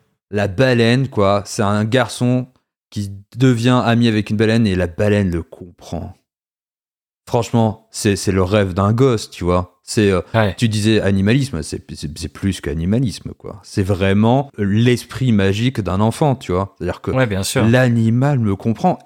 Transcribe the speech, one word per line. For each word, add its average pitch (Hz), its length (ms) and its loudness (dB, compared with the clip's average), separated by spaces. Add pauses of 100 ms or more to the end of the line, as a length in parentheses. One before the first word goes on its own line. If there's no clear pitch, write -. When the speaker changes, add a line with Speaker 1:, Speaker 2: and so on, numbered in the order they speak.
(320)
Speaker 1:
La 101 160 -2
baleine, 120 640 2
quoi, 101 360 2
c'est - 160 -6
un 104 240 0
garçon 123 600 0 (420)
qui 101 220 -8 (240)
devient 123 480 2
ami 117 240 2
avec 107 220 0
une 107 80 -2
baleine 110 300 2
et 92 80 0
la 90 120 0
baleine 104 440 0
le 85 120 -2
comprend. 90 720 -14 (1120)
Franchement, 113 640 0
c'est, 101 240 0
c'est 95 160 -2
le 92 120 2
rêve 98 300 0
d'un 98 200 2
gosse, 120 380 0
tu - 120 -12
vois. 87 400 -2
C'est, 104 280 2
euh, 90 100 0 (120)
Speaker 2:
Ouais. 107 240 0
Speaker 1:
tu 117 120 0
disais 107 320 2
animalisme, 98 600 0
c'est, - 200 -10 (120)
c'est, 76 220 -10
c'est 85 160 -8
plus - 280 -4
qu'animalisme, 90 760 -4
quoi. - 260 -16
C'est - 200 -4
vraiment 104 720 2
l'esprit 117 760 0
magique 104 500 0
d'un 92 200 -2
enfant, 120 340 0
tu - 160 -6
vois. 92 260 -2
C'est-à-dire 87 240 -6
que - 100 -6
Speaker 2:
Ouais, 127 160 0
bien 98 160 -4
sûr. 117 220 0
Speaker 1:
l'animal 123 720 2
me 104 160 0
comprend. 113 500 -2